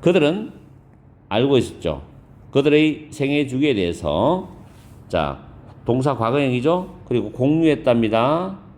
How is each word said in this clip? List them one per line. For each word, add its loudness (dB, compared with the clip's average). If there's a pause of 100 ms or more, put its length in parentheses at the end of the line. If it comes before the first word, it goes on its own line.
그들은 2 (760)
알고 2
있었죠. -4 (480)
그들의 2
생애 -2
주기에 0
대해서, 0 (580)
자, -4 (380)
동사 0
과거형이죠. -2 (140)
그리고 -4
공유했답니다. 0 (180)